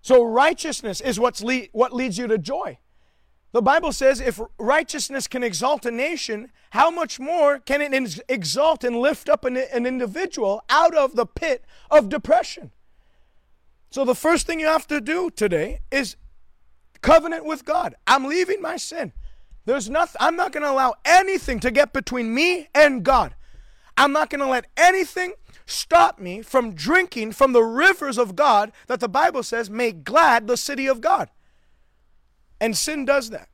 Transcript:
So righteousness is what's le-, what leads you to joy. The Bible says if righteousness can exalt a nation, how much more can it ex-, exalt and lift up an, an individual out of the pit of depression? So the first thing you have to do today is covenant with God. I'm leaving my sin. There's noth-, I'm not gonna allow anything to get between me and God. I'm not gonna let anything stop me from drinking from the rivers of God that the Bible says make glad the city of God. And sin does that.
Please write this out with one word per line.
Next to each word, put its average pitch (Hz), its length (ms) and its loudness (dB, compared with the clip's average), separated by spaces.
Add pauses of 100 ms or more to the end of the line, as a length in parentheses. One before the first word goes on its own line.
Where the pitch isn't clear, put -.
So 247 220 6
righteousness 240 760 0
is 233 180 -2
what's 247 220 0
le-, 240 320 -4
what 240 180 2
leads 240 260 -4
you 240 100 -6
to 214 100 0
joy. 196 420 -8 (760)
The 240 80 2
Bible 294 300 2
says 262 280 2
if 226 220 -4 (160)
righteousness 277 720 -2
can 247 160 -6
exalt 247 420 -2
a 233 60 -2
nation, 240 600 -6 (200)
how 285 180 4
much 330 300 -6
more 285 400 2
can 285 240 -2
it 277 100 -4
ex-, 226 340 -4
exalt 254 560 0
and 240 160 -2
lift 285 300 0
up 294 160 0
an, 254 120 -2
an 247 280 -4
individual 247 840 -4
out 330 260 2
of 269 200 2
the 233 120 0
pit 294 360 -4 (280)
of 262 180 6
depression? 302 600 -2 (1200)
So 269 120 -2
the 247 120 2
first 330 320 0
thing 330 120 -6
you 311 60 -2
have 311 220 0
to 294 120 -4
do 320 300 -4
today 185 520 -4 (100)
is 269 240 -4 (840)
covenant 320 440 4
with 311 180 -8
God. 311 300 -2 (140)
I'm 262 180 4
leaving 359 340 -2
my 330 160 -6
sin. 294 380 -10 (520)
There's 233 220 -2
noth-, 302 320 -2
I'm 311 160 2
not 359 160 -2
gonna 294 200 -4
allow 262 240 0 (100)
anything 359 540 2
to 247 100 -2
get 277 240 2
between 240 400 -4
me 330 400 0
and 285 300 4
God. 240 320 2 (600)
I'm 277 160 4
not 302 200 0
gonna 277 180 -4
let 247 160 -2 (100)
anything 359 580 2 (340)
stop - 520 2
me 190 220 -10
from 233 320 -2
drinking 226 600 -2
from 269 200 2
the 233 100 6
rivers 277 540 2
of 202 180 -2
God 214 360 2 (160)
that 254 120 -4
the 240 80 -4
Bible 247 360 0
says 233 260 -6
make 214 340 -4
glad 233 440 4
the 240 100 0
city 269 300 -6
of 247 140 0
God. 311 280 0 (1300)
And 220 180 -2
sin 302 260 -6
does 262 280 0
that. 170 220 -18